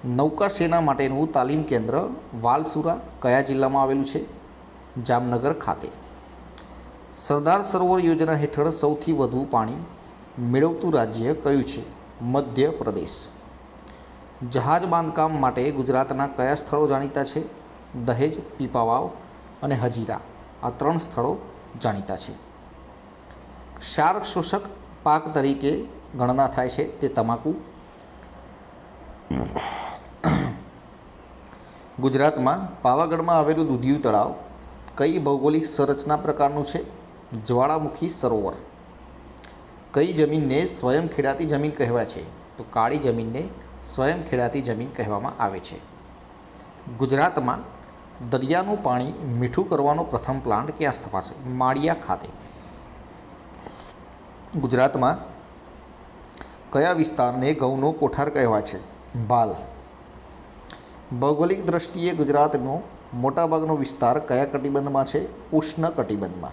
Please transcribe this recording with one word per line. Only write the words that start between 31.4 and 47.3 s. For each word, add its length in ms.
ગુજરાતમાં 840
પાવાગઢમાં 560
આવેલું 300
દુધિયું 340
તળાવ 320
કઈ 220
ભૌગોલિક 480
સંરચના 500
પ્રકારનું 500
છે? 180
જ્વાળામુખી 640
સરોવર. 440
કઈ 200
જમીનને 540
સ્વયં 440
ખેડાતી 340
જમીન 260
કહેવાય 340
છે? 180
તો 140
કાળી 280
જમીનને 500
સ્વયં 440
ખેડાતી 340
જમીન 280
કહેવામાં 540
આવે 180
છે. 160
ગુજરાતમાં 600